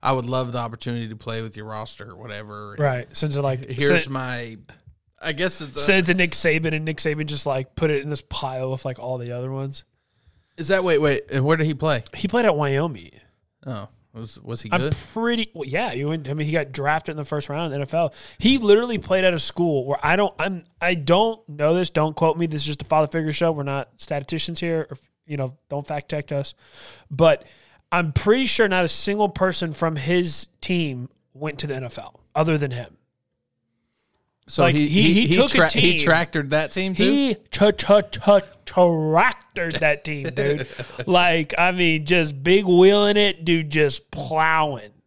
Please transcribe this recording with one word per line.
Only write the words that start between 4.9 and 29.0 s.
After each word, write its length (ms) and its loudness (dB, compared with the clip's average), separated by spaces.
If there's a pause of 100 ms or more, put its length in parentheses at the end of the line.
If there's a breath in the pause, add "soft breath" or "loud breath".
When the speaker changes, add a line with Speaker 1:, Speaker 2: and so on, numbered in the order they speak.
Speaker 1:
I 120 -6
guess 280 -4
it's 160 -12
a 40 -4
Speaker 2:
Send 240 4
it 80 2
to 20 4
Nick 180 0
Saban, 420 0
and 100 -4
Nick 140 -4
Saban 280 -2
just, 200 -4
like, 280 -4
put 160 0
it 120 -2
in 80 -8
this 120 -6
pile 480 -6
with, 140 -8
like, 140 -8
all 200 -6
the 140 -8
other 180 -8
ones. 340 -8 (720)
Speaker 1:
Is 120 -8
that, 160 2
wait, 140 4
wait, 320 2
and 140 0
where 140 4
did 80 2
he 80 0
play? 280 0 (120)
Speaker 2:
He 140 -4
played 180 2
at 100 4
Wyoming. 540 -2 (560)
Speaker 1:
Oh, 220 -10 (260)
was, 260 -16
was 220 -10
he 100 -4
Speaker 2:
I'm 80 -6
Speaker 1:
good? 160 -2 (160)
Speaker 2:
pretty, 400 -2
well, 160 -10
yeah. 220 -4
He 160 -6
went, 240 -4
I 20 -4
mean, 140 -4
he 80 -4
got 180 -2
drafted 400 -4
in 60 -8
the 80 -8
first 240 -6
round 160 -4
of 60 -6
the 40 -6
N 60 -4
F 100 -8
L. 220 -2 (240 loud breath)
He 180 4
literally 400 4
played 280 0
at 100 4
a 40 -2
school 460 0
where 180 -4
I 140 4
don't, 220 2
I'm, 240 -4 (180)
I 140 0
don't 520 2
know 280 0
this. 160 -2
Don't 260 0
quote 220 0
me. 80 0
This 160 -4
is 40 -2
just 140 -6
a 60 -12
father 220 2
figure 260 -4
show. 180 0
We're 120 -4
not 340 -6
statisticians 600 -4
here. 300 -4
Or, 80 -14 (300)
you 100 -8
know, 220 -6 (100)
don't 180 -8
fact 240 -8
check 220 -6
us. 220 -6 (560 loud breath)
But 360 4 (460 soft breath)
I'm 220 0
pretty 320 4
sure 200 4
not 200 2
a 20 0
single 400 0